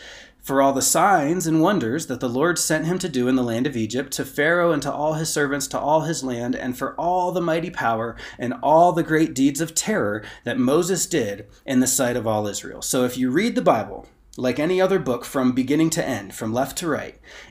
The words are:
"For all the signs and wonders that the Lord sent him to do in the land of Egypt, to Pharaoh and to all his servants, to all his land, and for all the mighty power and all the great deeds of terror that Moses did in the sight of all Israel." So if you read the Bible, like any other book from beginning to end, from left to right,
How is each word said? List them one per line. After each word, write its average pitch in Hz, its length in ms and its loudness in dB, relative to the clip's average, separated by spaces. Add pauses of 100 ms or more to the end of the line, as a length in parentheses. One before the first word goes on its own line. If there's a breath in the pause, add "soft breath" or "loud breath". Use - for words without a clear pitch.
(420 loud breath)
"For 139 200 2
all 139 100 4
the 131 80 -2
signs 170 680 2
and 156 120 4
wonders 160 460 0
that 123 140 -8
the 131 80 -2
Lord 151 280 0
sent 156 300 0
him 185 140 0
to 185 80 -4
do 127 180 0
in 131 80 2
the 127 80 2
land 120 240 0
of 139 100 -4
Egypt, 113 360 -4
to 139 120 -4
Pharaoh 170 460 2
and 147 120 0
to 143 100 -4
all 151 220 -2
his 156 140 -4
servants, 139 380 -2
to - 120 -4
all 151 240 2
his 147 200 -4
land, 120 320 -4
and 123 240 -6
for 135 220 -6
all 180 320 0
the 180 80 -2
mighty 165 280 -2
power 117 460 -2 (240 loud breath)
and 123 240 -4
all 165 300 6
the 160 100 2
great 156 320 2
deeds 139 260 2
of 160 140 -4
terror 107 480 0 (220 loud breath)
that - 120 -4
Moses 160 500 2
did 101 420 -2 (160 soft breath)
in 127 160 2
the 127 80 4
sight 123 280 2
of 113 120 -2
all 107 180 2
Israel." - 340 -8
So 127 240 0
if 123 140 -2
you 127 140 0
read 202 240 2
the 254 40 0
Bible, 120 460 0 (300)
like 123 240 0
any 180 200 2
other 185 200 4
book 120 240 -4
from 127 260 0
beginning 139 400 2
to 160 160 -2
end, 98 260 -8
from 110 200 -6
left 131 260 -2
to 180 80 -6
right, 127 320 -6 (320 loud breath)